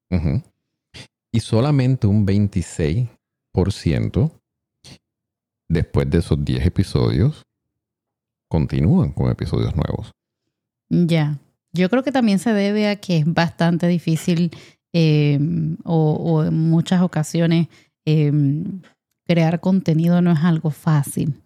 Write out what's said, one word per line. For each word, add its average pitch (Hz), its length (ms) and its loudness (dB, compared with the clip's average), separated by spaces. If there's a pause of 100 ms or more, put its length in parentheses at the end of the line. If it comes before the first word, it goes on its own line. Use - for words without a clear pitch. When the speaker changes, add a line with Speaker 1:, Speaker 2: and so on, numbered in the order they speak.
(120)
Speaker 1:
Ujú. 85 320 -2 (880)
Y 113 80 0
solamente 131 640 0
un 104 200 2
veintiséis 98 800 -2 (440)
por 92 200 0
ciento 90 600 -2 (1400)
después 71 420 -2
de 82 100 2
esos 73 240 0
diez 64 220 -2
episodios 85 800 0 (1040)
continúan 80 640 0
con 65 200 -2
episodios 58 440 -4
nuevos. - 360 -6 (800)
Speaker 2:
Ya. 160 500 0 (360)
Yo 180 140 0
creo 254 140 0
que 277 80 -4
también 233 260 2
se 226 160 -2
debe 208 340 0
a 208 100 -2
que 180 200 -2
es 156 80 2
bastante 170 640 0
difícil, 170 640 0 (420)
eh, 151 460 2 (440)
o, 160 300 2
o 156 300 0
en 165 100 -2 (160)
muchas 170 320 2
ocasiones, 165 640 0 (380)
eh, 151 260 2 (920)
crear 165 340 0
contenido 175 640 2
no 175 120 2
es 151 100 2
algo 160 260 0
fácil. - 760 -2